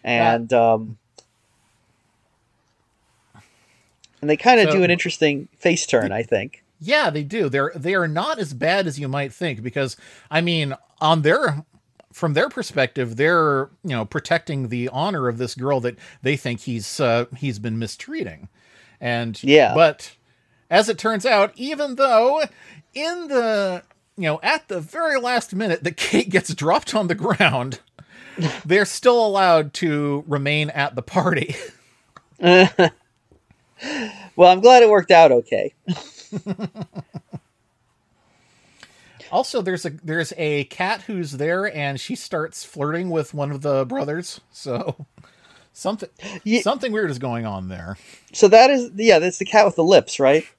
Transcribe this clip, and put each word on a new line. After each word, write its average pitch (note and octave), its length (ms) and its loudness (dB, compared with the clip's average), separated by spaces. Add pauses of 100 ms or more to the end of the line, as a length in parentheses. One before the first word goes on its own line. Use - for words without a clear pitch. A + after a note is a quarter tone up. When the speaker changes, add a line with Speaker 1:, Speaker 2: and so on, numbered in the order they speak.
Speaker 1:
Yeah. A#2 300 2
Speaker 2:
And, A#2 180 -4
um, A2+ 440 2 (3250)
and D3 80 -4
they D3+ 80 2
kinda A#3 260 6
Speaker 1:
So - 140 2
Speaker 2:
do F#3 60 4
an F3 80 2
interesting D3 680 -2
face F3 280 -2
turn, A2 280 0
I A2+ 100 -4
think. A2+ 400 -6 (160)
Speaker 1:
Yeah, E3+ 300 0
they D3+ 140 -6
do. E3+ 260 -4
They're, C#3 260 -4
they E3+ 200 -4
are F3 120 0
not F#3 320 -4
as D3 140 -8
bad E3+ 340 -2
as C#3 100 -8
you C#3+ 120 -8
might C#3 240 -6
think, C3+ 280 -8
because, B2+ 360 -6 (340)
I D#3 80 0
mean, E3 340 -2 (280)
on D#3+ 220 2
their, D#3 420 0 (480)
from D3+ 200 -4
their F#3+ 140 2
perspective, C3 680 -4
they're, D3 520 0 (140)
you F3 80 -8
know, A2+ 140 -4
protecting C#3 640 -4
the B2 180 -4
honor D3 400 -4
of A#2 100 -4
this B2 180 -6
girl C3 260 -2
that A#2+ 160 -6 (240)
they C#3 160 -2
think A#2+ 240 -8
he's, A#2 400 -8
uh, A#2+ 240 0 (120)
he's B2 220 -6
been A2 180 -6
mistreating. A2+ 680 -10 (540)
And A#2 420 -6
Speaker 2:
Yeah. C#3 300 6
Speaker 1:
but - 420 0 (540)
as G3+ 200 2
it F#3+ 80 -4
turns A3 280 -4
out, G#3 300 2
even C#4 400 -8
though C4 460 2 (520)
in E4 340 -8
the, G#3+ 560 -2 (340)
you F#3+ 60 -6
know, D#3 180 -2
at D4+ 280 -2
the F#3 100 -6
very D4 400 -4
last A#3+ 340 -4
minute, F#3 300 -2
the F3 80 -4
cake - 380 -2
gets F3+ 260 -2
dropped F3 400 -2
on G3+ 120 0
the E3+ 80 -2
ground, C3 640 -2 (420)
Speaker 2:
<laughs> - 440 -8
Speaker 1:
they're F#3+ 200 4
still A#3+ 400 2
allowed F3+ 500 4
to D3 520 -2
remain D3 440 -2
at C#3+ 240 -4
the B2 80 -6
party. D#3 560 -2
<laughs> - 60 -14 (720)
Speaker 2:
<laughs> F3+ 520 6 (1500)
Well, F3 120 10
I'm F#3 120 4
glad B3 200 10
it A3 80 8
worked G3 220 4
out E3 220 8
okay. A2 400 -2 (120)
<laughs> - 680 -10 (2750)
Speaker 1:
Also, B3+ 300 -2
there's F#3 240 -4
a, E3 40 -6
there's D#3 480 -6
a D3 280 -2
cat G3 380 -6
who's F3 300 -8
there, E3+ 320 -4 (100)
and C#3 240 -6
she - 160 -10
starts - 480 -10
flirting E3 460 -6
with D#3+ 240 -4
one D3 180 -6
of C#3 100 -10
the C#3 240 0
brothers. D3 540 -8 (120)
So, C#3+ 560 -8 (680)
something, - 360 -8 (340)
Speaker 2:
Ye- A3 180 0
Speaker 1:
something C4+ 300 -2
weird G#3 180 -2
is B2+ 80 -6
going A#2+ 280 -6
on F#2+ 220 -8
there. F2+ 300 -12 (340)
Speaker 2:
So - 180 4
that A3+ 200 8
is, B3+ 260 0
yeah, G#3 240 4
that's F3 200 -2
the F#3+ 60 -6
cat G#3 200 4
with F#3+ 100 0
the E3 80 2
lips, E3+ 360 4
right? C#3+ 260 4 (140)